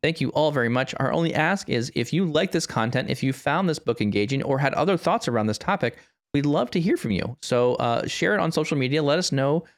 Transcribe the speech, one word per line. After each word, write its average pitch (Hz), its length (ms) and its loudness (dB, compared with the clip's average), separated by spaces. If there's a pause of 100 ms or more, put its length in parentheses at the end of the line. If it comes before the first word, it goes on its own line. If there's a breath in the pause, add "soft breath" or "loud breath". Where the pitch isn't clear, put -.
Thank 160 180 0
you 127 100 0
all 151 200 2
very 127 180 0
much. 127 300 0
Our 135 140 0
only 165 200 0
ask 170 380 -2
is 120 240 -2
if - 180 -2
you 175 140 2
like 160 260 0
this 165 140 0
content, 120 420 -2
if - 140 -2
you 131 100 0
found 165 360 0
this 151 100 -2
book - 220 -2
engaging 104 420 0
or 135 160 0
had 135 160 2
other 175 220 2
thoughts 180 320 0
around 113 180 0
this 107 120 -2
topic, 175 400 -2 (360 loud breath)
we'd 143 100 2
love 151 280 2
to 180 80 2
hear 214 160 2
from 110 160 -2
you. - 280 -2
So, 123 360 2
uh, 120 300 0
share 185 280 0
it 208 60 2
on 165 120 0
social 156 240 0
media. 135 260 0
Let 147 160 2
us 180 140 -2
know 139 320 0 (140 soft breath)